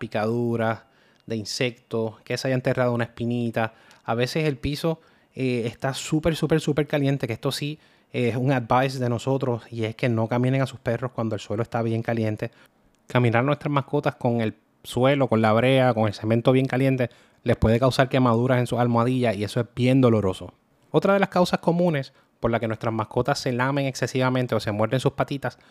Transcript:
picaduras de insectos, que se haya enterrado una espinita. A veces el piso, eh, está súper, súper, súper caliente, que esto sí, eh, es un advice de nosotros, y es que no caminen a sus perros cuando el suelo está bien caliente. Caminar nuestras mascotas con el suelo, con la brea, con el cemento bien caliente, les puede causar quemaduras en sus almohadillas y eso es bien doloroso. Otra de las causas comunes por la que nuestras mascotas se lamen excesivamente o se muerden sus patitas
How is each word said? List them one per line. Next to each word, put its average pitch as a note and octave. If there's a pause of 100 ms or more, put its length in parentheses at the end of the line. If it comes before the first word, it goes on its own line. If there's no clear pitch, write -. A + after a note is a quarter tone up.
picaduras A2+ (460)
de A2+
insectos, A2+
que B2
se C3+
haya C3
enterrado B2+
una A#2+
espinita. A#2 (280)
A A2+
veces B2+
el C#3+
piso, D3+ (360)
eh, B2+
está C3
súper, D#3+
súper, D#3
súper D3+
caliente, C#3
que A2+
esto C#3
sí, D3 (360)
eh, A#2+
es A2+
un C3
advice C3
de B2
nosotros, B2
y A2+
es A2+
que B2+
no A2+
caminen B2+
a C3
sus -
perros A#2+
cuando A2+
el G2
suelo G#2
está A#2
bien A2+
caliente. A2+ (560)
Caminar A#2+
nuestras D3
mascotas C#3+
con A#2+
el G#2+ (300)
suelo, C3+
con A2+
la A2
brea, B2+
con A2
el G2
cemento A#2
bien C3
caliente, C3 (340)
les A#2+
puede A2+
causar C3
quemaduras B2
en B2
sus A#2
almohadillas A#2+
y G#2
eso A#2+
es A2+
bien B2+
doloroso. G#2+ (380)
Otra F#3+
de G3
las F#3
causas F3+
comunes E3+ (260)
por A#2
la A2+
que A2+
nuestras A2
mascotas A#2+
se C3+
lamen C3+
excesivamente B2+
o A2
se G#2+
muerden A2
sus C#3
patitas C3+ (120)